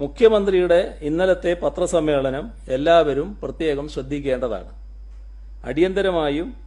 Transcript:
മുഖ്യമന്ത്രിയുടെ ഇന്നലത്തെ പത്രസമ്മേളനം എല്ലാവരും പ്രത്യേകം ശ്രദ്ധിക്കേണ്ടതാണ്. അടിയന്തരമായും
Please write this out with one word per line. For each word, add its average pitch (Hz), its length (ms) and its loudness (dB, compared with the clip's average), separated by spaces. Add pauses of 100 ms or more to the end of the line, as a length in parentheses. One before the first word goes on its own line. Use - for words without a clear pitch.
മുഖ്യമന്ത്രിയുടെ 190 1000 4
ഇന്നലത്തെ 170 600 2
പത്രസമ്മേളനം 151 880 0 (180)
എല്ലാവരും 151 760 2
പ്രത്യേകം 147 460 -4
ശ്രദ്ധിക്കേണ്ടതാണ്. 131 800 -4 (960)
അടിയന്തരമായും 170 920 0 (120)